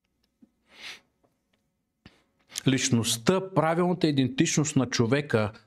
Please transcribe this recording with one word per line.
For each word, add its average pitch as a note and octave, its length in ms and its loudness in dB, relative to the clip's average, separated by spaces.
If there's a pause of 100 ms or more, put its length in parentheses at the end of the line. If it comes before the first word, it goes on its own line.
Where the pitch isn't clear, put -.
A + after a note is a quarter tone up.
(2750)
Личността, C3 840 0
правилната E3+ 540 2
идентичност C#3+ 680 0
на B2+ 140 2
човека, A#2 640 0 (160)